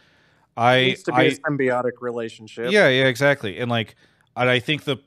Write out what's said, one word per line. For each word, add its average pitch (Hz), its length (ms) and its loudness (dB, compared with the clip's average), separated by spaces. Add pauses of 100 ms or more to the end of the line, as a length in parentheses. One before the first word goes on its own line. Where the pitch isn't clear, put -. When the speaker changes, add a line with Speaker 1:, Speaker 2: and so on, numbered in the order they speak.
(580)
Speaker 1:
I, 120 180 4
Speaker 2:
It 127 120 2
needs 127 160 -4
to - 100 -4
be 127 140 4
a 139 40 2
Speaker 1:
I 131 40 -6
Speaker 2:
symbiotic 127 680 -4
relationship. 117 680 -8
Speaker 1:
Yeah, 196 180 4
yeah, 131 160 2
exactly. 127 540 0
And, 120 120 -4
like, 113 240 -4 (400)
and 123 140 0
I 127 100 2
think 147 240 -6
the, 135 240 -4